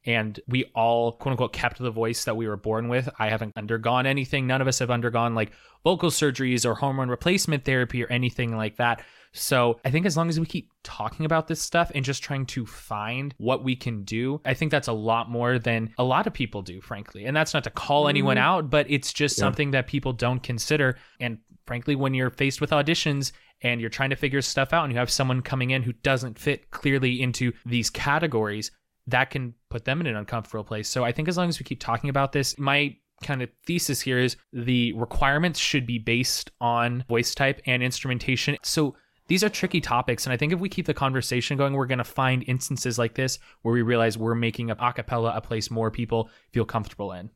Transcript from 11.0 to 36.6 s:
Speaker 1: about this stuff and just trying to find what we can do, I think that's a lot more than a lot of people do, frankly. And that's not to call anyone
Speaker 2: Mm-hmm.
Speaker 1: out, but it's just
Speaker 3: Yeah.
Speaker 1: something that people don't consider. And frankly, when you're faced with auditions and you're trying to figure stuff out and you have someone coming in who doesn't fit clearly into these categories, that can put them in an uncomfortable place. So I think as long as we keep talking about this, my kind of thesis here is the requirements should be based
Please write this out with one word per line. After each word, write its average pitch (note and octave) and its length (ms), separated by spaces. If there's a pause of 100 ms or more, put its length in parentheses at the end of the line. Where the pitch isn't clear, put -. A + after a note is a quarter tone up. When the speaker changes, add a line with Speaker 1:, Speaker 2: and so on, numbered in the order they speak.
Speaker 1:
about D#3+ 220
this D#3+ 140
stuff E3+ 340
and C3+ 100
just C3+ 180
trying C3+ 240
to A#2 200
find A#2+ 720
what B2+ 240
we B2+ 140
can A2+ 260
do, B2 420
I C3 100
think D#3 180
that's C#3+ 160
a A#2+ 40 (180)
lot A#2 200
more A#2+ 280
than A2+ 400
a B2+ 60
lot C3+ 220
of D#3+ 60
people G#2 300
do, F2+ 180
frankly. G2+ 460
And C#3+ 100
that's D#3 180
not D3 100
to - 60
call D3 380
anyone C3+ 300
Speaker 2:
Mm-hmm. B2+ 140
Speaker 1:
out, D#3+ 180
but D3 200
it's C#3+ 220
just D3 260
Speaker 3:
Yeah. D3+ 60
Speaker 1:
something C#3 260
that C3 160
people C3 260
don't B2 300
consider. B2+ 540 (240)
And A#2 180 (280)
frankly, B2 280
when C3+ 200
you're B2+ 160
faced C#3 300
with D3 100
auditions C#3+ 600 (320)
and A#2+ 180
you're A2+ 100
trying C3+ 200
to C3+ 60
figure C#3 260
stuff - 300
out E3 120
and C3+ 80
you A#2+ 60
have B2 120
someone B2+ 320
coming B2+ 280
in C3 140
who A#2+ 80 (100)
doesn't C3 360
fit - 340
clearly C3 500
into B2 300 (120)
these A#2+ 240
categories, A#2+ 840 (340)
that B2+ 240
can B2+ 240 (160)
put A#2+ 140
them C#3+ 160
in E3+ 80
an A2+ 80
uncomfortable A2 480
place. G#2+ 240
So B2+ 160
I A#2+ 80
think D#3 160
as F3 80
long F3 120
as E3 120
we C3 40
keep - 160
talking A#2+ 300
about C3+ 220
this, C3+ 260
my C#3+ 380 (260)
kind C3 200
of A#2+ 60 (180)
thesis E3+ 340
here B2+ 180
is B2+ 180 (160)
the A#2+ 420
requirements C#3 640
should B2+ 260
be A#2+ 120
based A#2 520 (100)